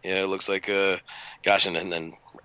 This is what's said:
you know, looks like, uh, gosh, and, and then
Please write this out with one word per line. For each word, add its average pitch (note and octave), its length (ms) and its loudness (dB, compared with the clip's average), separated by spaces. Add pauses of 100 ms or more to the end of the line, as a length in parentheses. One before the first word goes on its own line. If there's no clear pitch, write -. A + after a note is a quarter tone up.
you F#2 100 -2
know, F#2+ 120 2
looks F#2+ 240 -2
like, G2 180 -2
uh, G2 280 2 (480)
gosh, G2 220 6
and, E2+ 120 -2
and F2+ 120 -4
then E2 220 -6 (320)